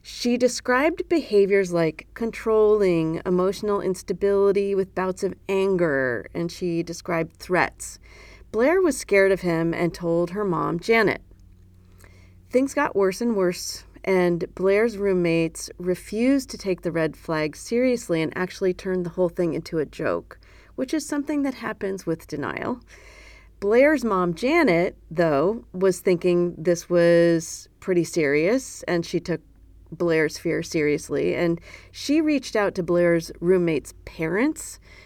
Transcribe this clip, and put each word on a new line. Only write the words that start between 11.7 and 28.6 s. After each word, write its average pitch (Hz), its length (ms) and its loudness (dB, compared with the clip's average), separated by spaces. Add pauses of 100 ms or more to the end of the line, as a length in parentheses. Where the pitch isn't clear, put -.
Things 269 240 0
got 294 220 -2
worse 190 240 2
and 240 160 0
worse, 180 480 -2 (220)
and 175 400 2 (100)
Blair's 202 420 2
roommates 170 800 0
refused 220 760 -2
to 214 60 -12
take 185 240 -4
the 165 120 -4
red 160 240 -2
flags 156 420 -4
seriously 240 640 0
and 156 160 -4
actually 185 360 -2
turned 185 320 -4
the 170 60 -10
whole 180 180 0
thing 170 240 -2
into 165 260 -4
a 143 60 -2
joke, - 540 -6 (360)
which 262 180 -6
is 302 120 -2
something 294 380 -4
that 269 120 -4
happens 202 500 -8
with 160 200 -6
denial. 147 540 -6 (800)
Blair's 247 460 4
mom, 185 280 2
Janet, 233 640 2 (160)
though, 165 640 2
was 185 260 2
thinking 175 580 2
this 170 320 0
was 170 800 4 (140)
pretty 175 240 0
serious, 160 800 0